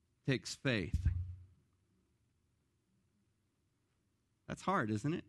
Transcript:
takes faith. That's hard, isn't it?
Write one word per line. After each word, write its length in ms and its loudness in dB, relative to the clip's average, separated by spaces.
takes 280 0
faith. 440 2
That's 140 -8
hard, 300 2
isn't 220 0
it? 160 -6